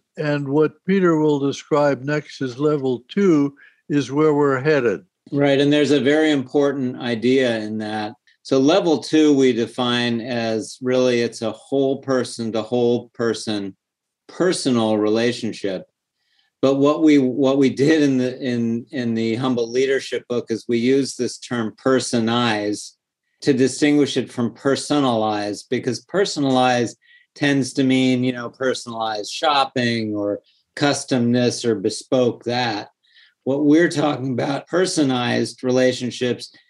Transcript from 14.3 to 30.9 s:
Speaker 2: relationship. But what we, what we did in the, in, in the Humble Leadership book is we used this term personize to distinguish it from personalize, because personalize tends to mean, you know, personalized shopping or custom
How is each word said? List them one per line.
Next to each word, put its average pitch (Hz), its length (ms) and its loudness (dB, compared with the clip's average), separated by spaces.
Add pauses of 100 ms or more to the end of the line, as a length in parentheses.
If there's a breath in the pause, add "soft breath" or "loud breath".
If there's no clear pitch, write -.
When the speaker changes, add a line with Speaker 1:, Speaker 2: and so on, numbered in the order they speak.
Speaker 2:
relationship. 107 880 -2 (760)
But 135 160 2
what 147 260 2
we, 151 160 8
what 131 400 2
we 135 120 4
did 143 320 2
in 135 160 2
the, 127 220 -2
in, 117 500 -4
in 120 240 -4
the 113 220 -2
Humble 120 340 -2
Leadership 127 580 -2
book 120 220 -4
is 110 160 -6
we 120 120 0
used 131 400 0
this 120 200 -6
term 113 380 -6
personize 117 1160 0 (500)
to 143 100 2
distinguish 135 640 2
it 117 160 -4
from 120 220 -4
personalize, 113 1120 -2
because 120 380 -4
personalize 131 880 0 (380 soft breath)
tends 139 400 -2
to 139 100 0
mean, 131 400 2
you 127 80 -2
know, 120 160 -10
personalized 113 840 -6
shopping 120 840 -2
or 101 260 -4 (340)
custom 131 580 0